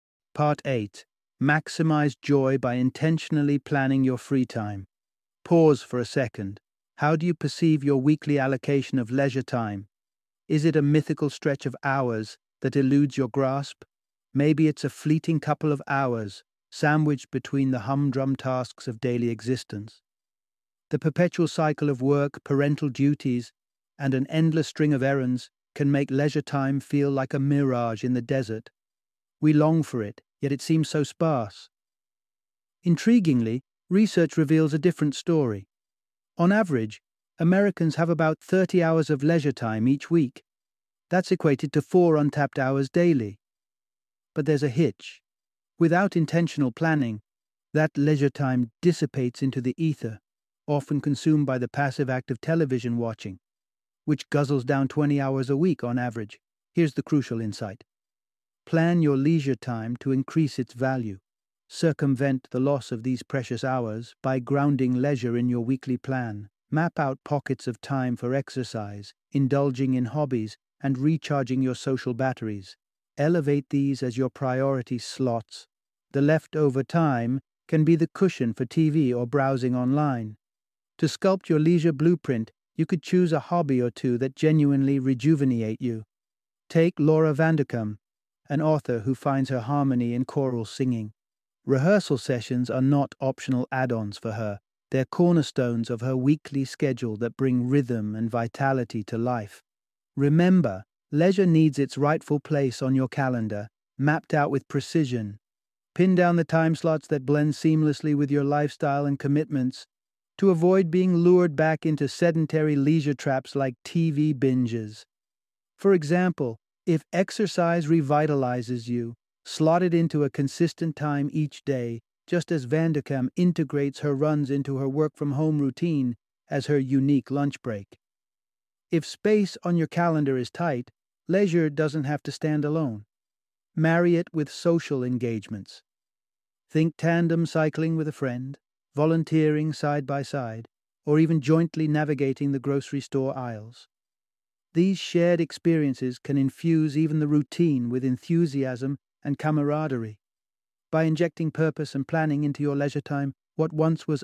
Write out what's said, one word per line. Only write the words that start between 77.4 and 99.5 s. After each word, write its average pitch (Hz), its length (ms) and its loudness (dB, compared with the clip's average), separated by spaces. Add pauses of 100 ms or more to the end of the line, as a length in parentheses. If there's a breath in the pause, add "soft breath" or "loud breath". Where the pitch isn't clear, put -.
can 156 160 2
be 165 120 6
the 160 120 -2
cushion 131 460 -2
for 127 120 -4
T 156 240 0
V 143 240 2
or 120 120 -2
browsing 131 500 0
online. 127 600 -2 (640)
To 165 80 2
sculpt 190 420 0
your 160 100 4
leisure 165 340 4
blueprint, 139 580 0 (240)
you 160 100 0
could 175 160 -2
choose 180 320 2
a 151 60 0
hobby 139 420 0
or 120 80 0
two 120 300 -2
that 131 160 -4
genuinely 139 640 2
rejuvenate 127 840 0
you. 113 220 -4 (640)
Take 165 300 4
Laura 156 340 4
Vanderkam, 135 640 0 (520)
an 156 120 -2
author 151 380 0
who 123 160 -2
finds 135 340 -2
her 127 120 -2
harmony 123 520 0
in 123 120 -2
choral 127 380 -2
singing. 113 480 -4 (540)
Rehearsal 151 520 2
sessions 123 520 -2
are 127 120 -2
not 139 380 2
optional 131 520 -2
add-ons 120 460 -2
for 113 160 -8
her. 104 260 -6 (320)
They're 131 140 0
cornerstones 135 840 2
of 117 100 -4
her 131 160 -2
weekly 139 480 0
schedule 123 540 -4
that 113 180 -4
bring 127 320 0
rhythm 117 480 0
and 113 140 -2
vitality 120 760 -2
to 117 140 -8
life. 117 460 -6 (520)